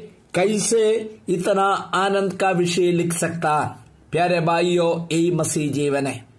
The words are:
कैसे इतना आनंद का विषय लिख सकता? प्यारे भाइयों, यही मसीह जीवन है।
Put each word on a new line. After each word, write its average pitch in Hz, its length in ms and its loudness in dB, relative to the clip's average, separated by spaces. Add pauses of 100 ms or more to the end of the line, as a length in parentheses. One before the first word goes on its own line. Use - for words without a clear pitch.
(340)
कैसे 214 840 0 (120)
इतना 196 460 0
आनंद 196 600 -2
का 190 160 0
विषय 175 320 0
लिख 170 300 2
सकता? 156 720 -2 (280)
प्यारे 170 280 2
भाइयों, 170 760 0
यही 170 140 2
मसीह 156 420 -2
जीवन 139 340 0
है। 131 200 -8 (120)